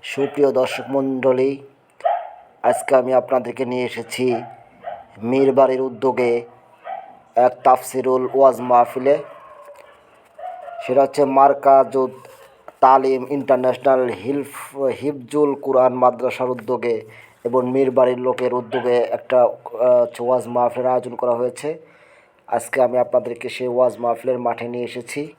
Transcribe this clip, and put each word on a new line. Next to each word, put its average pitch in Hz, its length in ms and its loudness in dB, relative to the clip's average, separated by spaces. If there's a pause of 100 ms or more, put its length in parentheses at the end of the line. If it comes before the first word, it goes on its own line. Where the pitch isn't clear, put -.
সুপ্রিয় 139 500 -2
দর্শক 127 360 -2
মণ্ডলী, 135 680 0 (1040)
আজকে 120 340 2
আমি 127 180 2
আপনাদেরকে 123 500 0
নিয়ে 123 200 -4
এসেছি 120 580 -4 (800)
মীরবাড়ির 131 580 2
উদ্যোগে 120 640 -2 (960)
এক 123 160 4 (120)
তাফসিরুল 127 720 2
ওয়াজ 131 260 4
মাহফিলে। 123 580 2 (1700)
সেটা 127 160 2
হচ্ছে 139 220 2
মার্কাজুত 135 880 4 (680)
তালিম 131 500 4
ইন্টারন্যাশনাল 127 800 0
হিলফ-, 135 760 -8
হিফজুল 139 680 -2
কুরআন 131 400 2
মাদ্রাসার 127 560 0
উদ্যোগে 117 520 -4 (420)
এবং 123 260 0
মীরবাড়ির 127 500 2
লোকের 123 340 -2
উদ্যোগে 123 420 -2
একটা, 117 480 2
আহ, 123 580 0
হচ্ছে 120 200 -4
ওয়াজ 120 260 -2
মাহফিলের 123 420 -2
আয়োজন 123 240 -2
করা 123 180 -2
হয়েছে। 123 460 -4 (680)
আজকে 120 360 -2
আমি 123 160 2
আপনাদেরকে 120 500 -2
সেই 127 200 -6
ওয়াজ 120 300 0
মাহফিলের 120 400 -4
মাঠে 120 300 -4
নিয়ে 123 160 -8
এসেছি। 127 540 -10